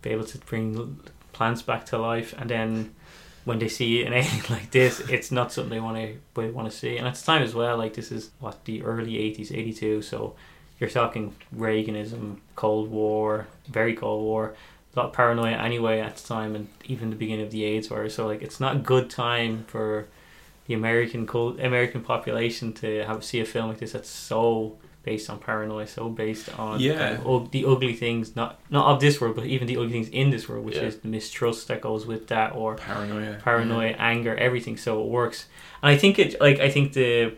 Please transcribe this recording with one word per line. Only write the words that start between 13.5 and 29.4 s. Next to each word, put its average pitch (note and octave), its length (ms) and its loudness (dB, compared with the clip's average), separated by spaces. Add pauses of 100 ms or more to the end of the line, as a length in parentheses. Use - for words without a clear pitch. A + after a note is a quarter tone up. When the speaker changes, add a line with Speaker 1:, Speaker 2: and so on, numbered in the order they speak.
Speaker 1:
very A2+ 260 0
Cold G#2+ 280 -2
War, G#2+ 320 -2 (400)
a - 60 0
lot B2 80 2
of - 40 -10
paranoia A#2 440 4
anyway A2+ 420 2
at A2 200 -4
the - 100 -18
time, A2 260 -4
and G#2 140 -8 (180)
even A#2 240 -4
the G#2+ 60 -6
beginning A2 280 -4
of G#2 60 -10
the G#2+ 140 -4
aids G#2+ 240 0
virus. A2 260 -4
So, A2+ 140 -2
like, G#2+ 140 -4
it's - 180 -10
not C3+ 160 2
a - 20 4
good B2+ 320 4
time A#2 560 0
for G#2+ 400 -2 (600)
the A#2+ 80 -2
American A#2 520 2
cul-, A#2+ 340 0
American B2 420 2
population A#2 720 -2
to G#2+ 320 -2
have, C3+ 180 -6
see A#2+ 160 -2
a A2 40 0
film A2+ 260 -4
like A2 80 -8
this A2 140 -8
that's - 160 -8
so A2 680 0 (260)
based A2 280 -4
on A2 80 -10
paranoia, G#2+ 480 -4
so A2+ 240 -8
based A2 380 -4 (100)
on A2 200 -4
Speaker 2:
Yeah. C#3+ 200 2
Speaker 1:
kind B2+ 200 -2
of - 80 -4
ug-, B2+ 240 2
the C3+ 140 0
ugly B2+ 300 4
things, A#2 420 -2
not, A#2 240 -4 (100)
not C#3+ 160 6
of C3+ 140 6
this C#3+ 200 6
world, A2+ 160 2
but B2+ 100 -4